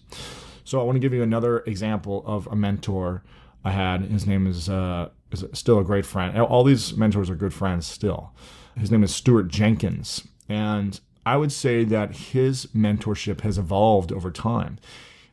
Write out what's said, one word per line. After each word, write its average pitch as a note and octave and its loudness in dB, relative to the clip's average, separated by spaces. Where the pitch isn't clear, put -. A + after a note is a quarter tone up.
So C3+ -2
I - 0
wanna B2+ 2
give B2+ 2
you B2 0
another A#2 2
example G2+ -4
of G#2 -4
a A2 -6
mentor G2+ -2
I F#2+ -2
had. F#2 0
His G2 -2
name G2 2
is, F2 -4
uh, F2+ -4
is F#2 -8
still - 4
a G2+ 4
great G2 0
friend. F#2 -4
All B2 4
these C3 4
mentors G2+ 2
are F#2 -4
good F#2 -4
friends F#2 -2
still. - -6
His A2 -4
name G#2+ 6
is F#2+ 0
Stuart A2 4
Jenkins. G#2 0
And G#2 -2
I B2 2
would D3+ 0
say A#2+ 0
that G#2 0
his C3 -2
mentorship G#2 -2
has G2+ -2
evolved G2 4
over F2+ -6
time. G2+ -4